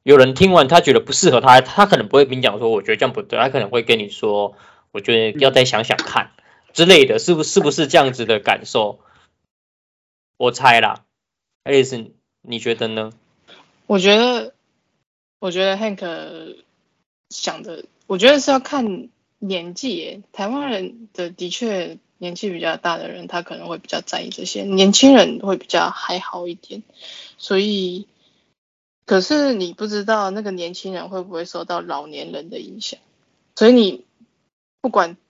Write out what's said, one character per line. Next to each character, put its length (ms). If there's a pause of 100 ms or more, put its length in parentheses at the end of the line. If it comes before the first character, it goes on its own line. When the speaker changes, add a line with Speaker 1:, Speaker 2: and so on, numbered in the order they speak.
Speaker 1:
有 160
人 160
听 180
完 160
他 140
觉 120
得 60
不 140
适 160
合 120
他， 200
他 240
可 100
能 120
不 80
会 100
跟 140
你 20
讲 160
说 140
“我 100
觉 60
得 80
这 100
样 80
不 80
对”， 160
他 120
可 100
能 100
会 140
跟 160
你 100
说 460 (360)
“我 80
觉 320
得 80
要 120
再 120
想 200
想 140
看” 400
Speaker 2:
嗯。 60 (300)
Speaker 1:
之 120
类 200
的， 140
是 160
不， 80
是 160
不 100
是 160
这 140
样 140
子 120
的 140
感 260
受？ 340 (1400)
我 140
猜 300
啦。 220 (600)
Alice， 440 (320)
你 160
觉 160
得 140
呢？ 240 (760)
Speaker 3:
我 140
觉 180
得， 380 (840)
我 140
觉 120
得 140
Hank 840 (680)
想 320
的， 240 (220)
我 100
觉 140
得 80
是 100
要 100
看 480 (300)
年 380
纪 220
耶。 240 (100)
台 160
湾 240
人 420
的， 160
的 200
确 500 (180)
年 160
纪 160
比 100
较 160
大 220
的 100
人， 200
他 160
可 120
能 120
会 100
比 100
较 140
在 200
意 80
这 160
些； 180
年 280
轻 220
人 260
会 180
比 100
较 240
还 260
好 300
一 80
点。 260 (560)
所 220
以， 480 (960)
可 140
是 340
你 200
不 140
知 180
道 240
那 120
个 100
年 220
轻 200
人 160
会 120
不 120
会 100
受 220
到 160
老 260
年 240
人 180
的 100
影 200
响， 200 (560)
所 120
以 60
你 320 (720)
不 80
管 300 (120)